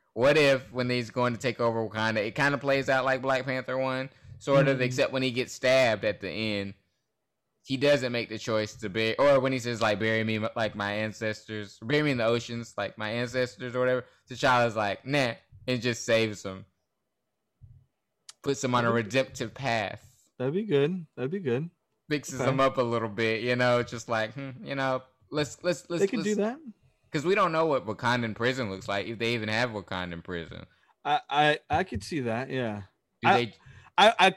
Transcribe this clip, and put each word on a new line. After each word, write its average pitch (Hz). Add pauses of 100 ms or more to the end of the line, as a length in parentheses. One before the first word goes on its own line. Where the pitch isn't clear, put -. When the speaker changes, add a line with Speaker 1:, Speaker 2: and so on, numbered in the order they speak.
(140)
Speaker 1:
What 135
if 139
when 123
he's 123
going 123
to 107
take 123
over 113
Wakanda, 110
it 104
kinda 143
plays 139
out 131
like 131
Black 131
Panther 131
one, 131 (280)
sort 139
of, 135
Speaker 2:
Mm-hmm. 123
Speaker 1:
except 127
when 131
he 131
gets 123
stabbed 127
at 104
the 95
end, 101 (880)
he 131
doesn't 127
make 120
the 107
choice 107
to 107
bury, 110
or 139
when 131
he 131
says, 117
like, 107
"Bury 110
me 110
m-, 107
like 110
my 101
ancestors, 107
bury 143
me 147
in 127
the 113
oceans 117
like 101
my 107
ancestors," 123
or 127
whatever, 127 (240)
T'Challa's 120
like, 104
"Nah," 131 (340)
and 127
just 117
saves 113
him. 95 (1800)
Puts 139
him 127
on 120
a 117
Speaker 2:
That'd 117
be -
Speaker 1:
redemptive 127
path. 113 (340)
Speaker 2:
That'd 135
be 208
good. 165 (100)
That'd 127
be 196
good. 147 (400)
Speaker 1:
Fixes 139
Speaker 2:
Okay. 127
Speaker 1:
him 131
up 135
a 131
little 117
bit, 110
you 123
know, 123
just 120
like, 113
hmm, 139 (140)
you 139
know, 131 (280)
let's, 151
let's, 175
let's, 170
Speaker 2:
They 196
could 208
do 214
Speaker 1:
let's 208
Speaker 2:
that. 226 (540)
Speaker 1:
'cause 143
we 190
don't 180
know 160
what 131
Wakandan 120
prison 123
looks 95
like, 101
if 110
they 117
even 107
have 113
Wakandan 90
prison. 85 (380)
Speaker 2:
I, 147 (100)
I, 151 (120)
I 165
could 117
see 156
that, 120
yeah. 110 (400)
Speaker 1:
Do 160
Speaker 2:
I, 190 (120)
Speaker 1:
they 110 (440)
Speaker 2:
I, 214
I, 185